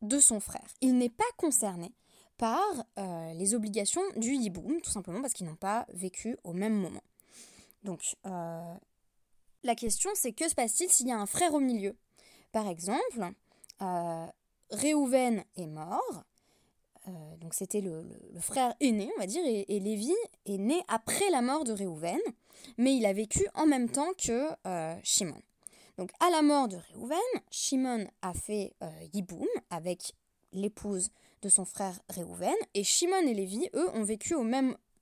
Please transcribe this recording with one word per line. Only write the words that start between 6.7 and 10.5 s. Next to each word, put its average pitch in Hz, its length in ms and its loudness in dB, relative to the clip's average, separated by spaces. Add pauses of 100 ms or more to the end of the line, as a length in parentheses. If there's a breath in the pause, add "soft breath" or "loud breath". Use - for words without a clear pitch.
moment. 196 260 -4 (800 loud breath)
Donc, 190 320 -6 (100)
euh, 170 500 -8 (880)
la 240 120 4
question, 233 400 0
c'est 247 180 0
que 320 160 0
se - 60 -2